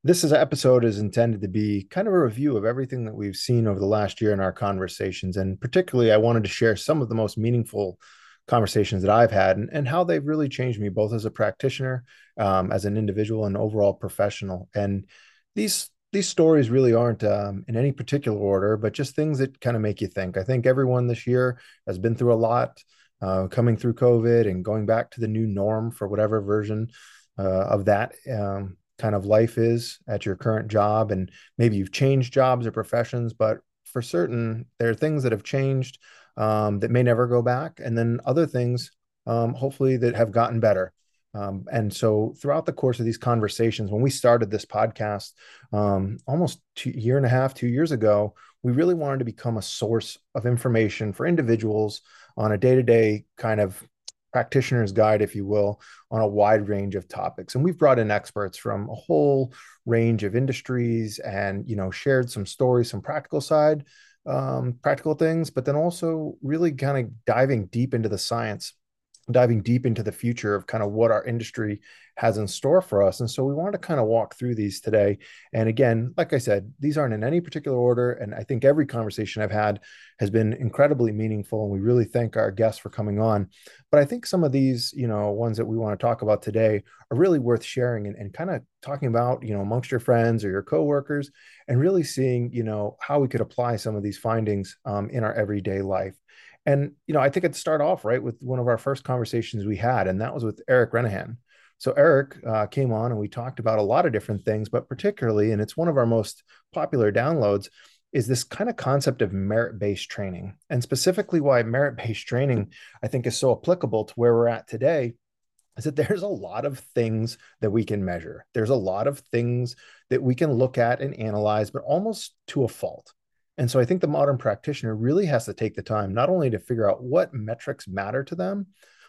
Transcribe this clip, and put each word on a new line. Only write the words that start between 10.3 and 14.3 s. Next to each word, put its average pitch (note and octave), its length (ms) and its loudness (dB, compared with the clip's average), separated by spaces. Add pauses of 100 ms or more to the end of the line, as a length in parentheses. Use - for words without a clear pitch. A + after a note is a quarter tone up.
changed B2 300 -4
me, G#2 100 -4
both G#2+ 240 -2
as A2 120 -4
a G#2+ 80 -4
practitioner, B2+ 720 -4 (340)
um, F#2+ 320 2
as G2 140 -2
an G2+ 120 -2
individual, G#2+ 500 -2
and G2 100 -2
overall G#2 360 2
professional. F#2+ 800 -4